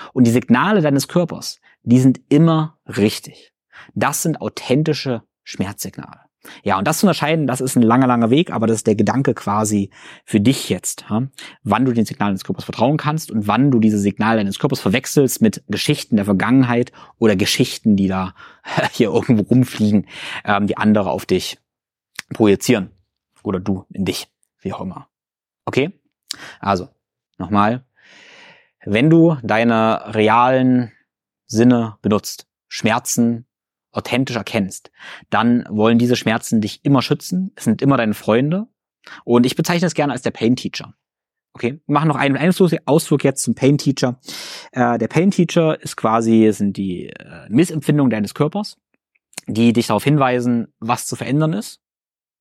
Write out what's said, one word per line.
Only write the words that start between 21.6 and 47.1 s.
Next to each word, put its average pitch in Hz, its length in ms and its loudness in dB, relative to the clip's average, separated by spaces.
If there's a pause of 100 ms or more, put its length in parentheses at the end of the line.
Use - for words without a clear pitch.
projizieren 101 580 2 (500)
oder 95 180 -6
du 95 300 -6
in 95 160 -6
dich, - 220 -6 (320)
wie 95 140 -10
auch - 80 -12
immer. 92 260 -14 (580)
Okay? 143 340 -4 (600)
Also, 95 300 -2 (480)
nochmal, 104 480 -2 (1000)
wenn 113 240 2
du 165 340 4
deine 110 680 0
realen 123 800 2 (540)
Sinne 113 560 2
benutzt, - 460 -4 (200)
Schmerzen 117 800 -2 (480)
authentisch 123 420 -4
erkennst, 101 560 -6 (380)
dann 117 400 0
wollen 113 300 4
diese 120 160 2
Schmerzen 110 460 -2
dich - 220 -6
immer 143 180 4
schützen, 180 540 -4
es - 80 -18
sind 110 180 0
immer 139 160 2
deine 110 160 0
Freunde. 147 540 -2 (560)
Und 120 220 4
ich - 100 -2
bezeichne 175 320 0
es - 60 -2
gerne 143 200 -2
als 120 80 -8
der 113 100 -4
Pain 117 240 0
Teacher. - 380 -12 (600)
Okay, 131 320 -8
wir 143 80 -2
machen 147 140 2
noch 147 80 0
einen 139 220 0
Ausflug, 175 340 2 (140)
Ausflug 147 380 0
jetzt 139 200 0
zum 117 100 -2
Pain 139 240 2
Teacher. 131 420 -2 (520)
Äh, 120 260 0
der 110 100 -2
Pain 180 220 2
Teacher 165 520 0
ist - 140 -12
quasi, 113 560 4
sind 101 260 -4
die, 90 320 -8
äh, - 400 -20